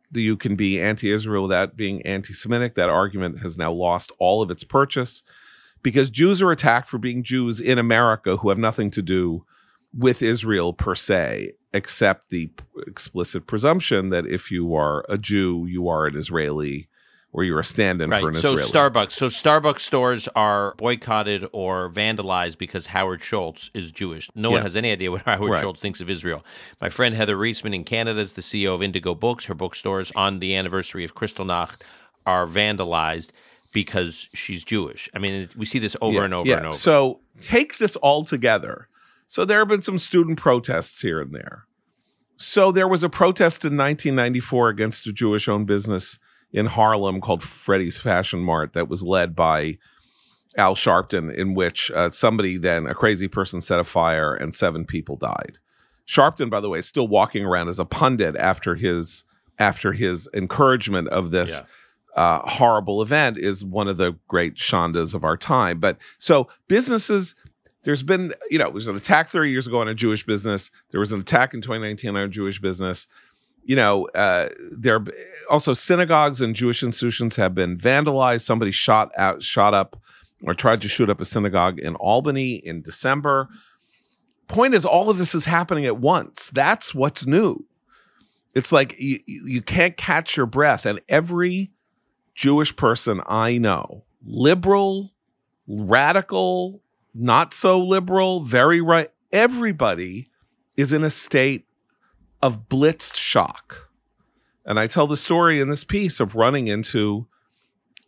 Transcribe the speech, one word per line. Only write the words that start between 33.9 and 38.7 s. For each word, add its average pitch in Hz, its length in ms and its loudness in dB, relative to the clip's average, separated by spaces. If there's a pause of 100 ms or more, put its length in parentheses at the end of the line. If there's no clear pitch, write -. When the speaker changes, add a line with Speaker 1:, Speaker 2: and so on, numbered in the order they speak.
Speaker 2:
she's - 320 -10
Jewish. 90 480 -6
I 92 60 -10
mean, 98 360 -6
we 107 100 -8
see 127 140 -4
this 107 220 -4
over 110 160 0
Speaker 1:
Yeah, 101 80 0
Speaker 2:
and 92 80 -4
over 104 160 -2
Speaker 1:
yeah. - 80 2
Speaker 2:
and 80 100 -8
over. 78 80 -6
Speaker 1:
So 139 460 2 (180)
take 269 380 0
this 214 180 -2
all 147 300 2
together. 117 640 -2 (380)